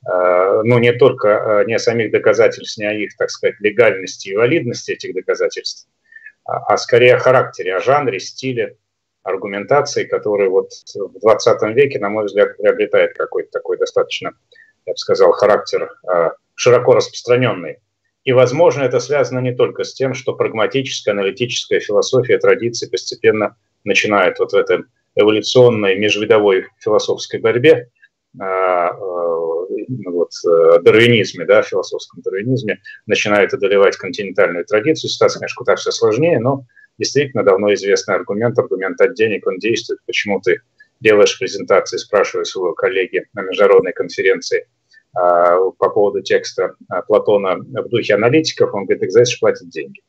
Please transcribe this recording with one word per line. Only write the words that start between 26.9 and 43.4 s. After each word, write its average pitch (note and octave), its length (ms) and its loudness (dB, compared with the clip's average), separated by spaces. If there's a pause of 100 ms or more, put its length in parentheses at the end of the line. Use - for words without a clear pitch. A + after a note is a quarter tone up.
борьбе, A#2+ 340 4
э, - 680 -8
э, F#2 480 0 (1160)
вот, E2+ 240 -4 (180)
э, E2 300 6
дарвинизме, G#2 640 4
да, G#2 160 6
философском - 640 -8
дарвинизме, G#2 560 -4 (260)
начинает G#2 480 2
одолевать G2 440 2
континентальную F2+ 680 -4
традицию. G#2+ 460 -2
Ситуация, - 300 0
конечно, - 180 -10
куда G2 160 0
всё - 160 -6
сложнее, B2 480 0
но C3 260 -4 (320)
действительно B2+ 460 -2
давно G2+ 300 2
известный G2 400 -2
аргумент, G2+ 460 -2
аргумент F#2+ 420 -4
от G2 140 2
денег, G#2+ 320 -2
он F#2+ 100 -4
действует. G#2+ 480 -4
Почему G2+ 340 -4
ты - 200 -2 (400)
делаешь G#2 400 4
презентации, F#2 580 -2
спрашиваю F2+ 480 -2
своего F2+ 280 -6
коллеги F#2+ 600 -4
на G#2 80 -10